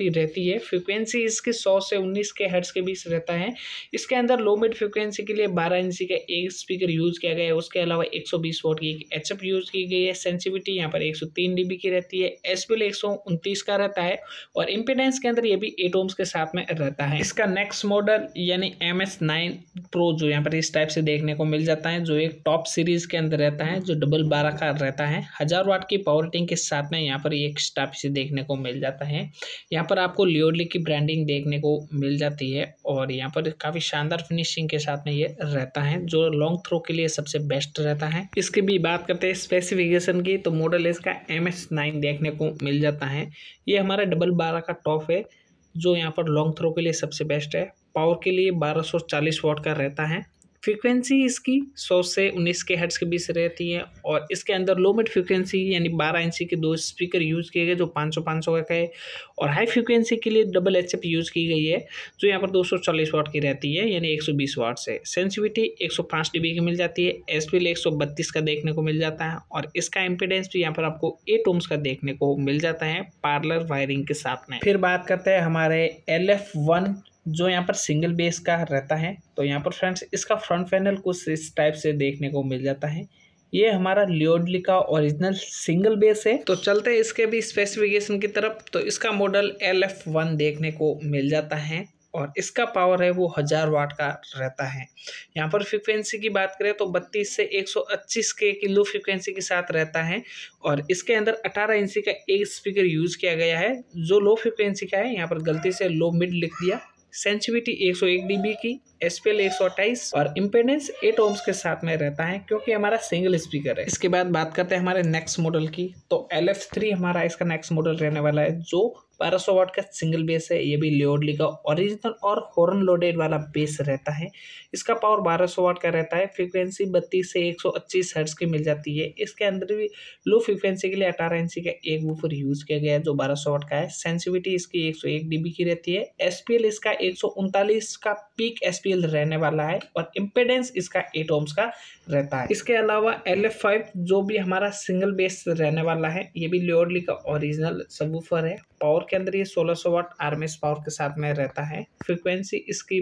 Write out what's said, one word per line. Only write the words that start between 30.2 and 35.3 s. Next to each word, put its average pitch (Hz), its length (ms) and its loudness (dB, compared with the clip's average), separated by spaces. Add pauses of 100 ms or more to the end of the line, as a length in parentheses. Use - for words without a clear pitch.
लियोडली 165 400 4
की 170 140 -4
branding 156 460 0
देखने 143 340 0
को 151 180 2 (160)
मिल 143 240 0
जाती 147 340 -2
है 143 240 -4 (100)
और 135 260 -2
यहाँ 131 240 -4
पर 160 140 0
काफ़ी 160 300 -4
शानदार 156 500 -2
finishing 165 400 -2
के 156 100 -2
साथ 143 260 -4
में 147 80 -2
ये 147 280 0